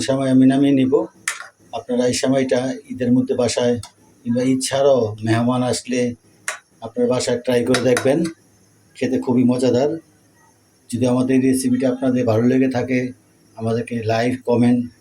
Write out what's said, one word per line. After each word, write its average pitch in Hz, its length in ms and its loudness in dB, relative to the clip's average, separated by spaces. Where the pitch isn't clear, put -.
সেমাই 135 300 0
আমি 131 160 8
নামিয়ে 139 280 4
নিব। 131 140 2
আপনারা 123 340 -4
এই 123 140 0
সেমাইটা 131 380 0
ঈদের 120 260 -4
মধ্যে 127 260 2
বাসায় 120 340 0
কিংবা 120 180 -2
ঈদ 131 240 0
ছাড়াও 135 340 2
মেহমান 120 400 0
আসলে 123 380 -4
আপনার 123 280 -4
বাসায় 123 320 -2
ট্রাই 120 220 2
করে 123 220 2
দেখবেন, 131 300 2
খেতে 127 300 -2
খুবই 123 260 2
মজাদার। 127 380 0
যদি 120 240 -2
আমাদের 127 220 0
এই 131 100 2
রেসিপিটা 127 480 0
আপনাদের 127 380 -2
ভালো 113 200 2
লেগে 131 240 2
থাকে, 123 240 -2
আমাদেরকে 113 380 -4
লাইক, 120 220 0
কমেন্ট, 120 340 2